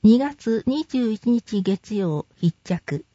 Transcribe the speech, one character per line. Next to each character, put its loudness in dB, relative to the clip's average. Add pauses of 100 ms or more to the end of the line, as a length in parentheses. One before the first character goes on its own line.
二 8
月 -4
二 -2
十 -2
一 -4
日 -2
月 -4
曜、 -2 (100)
必 0
着。 -6 (100)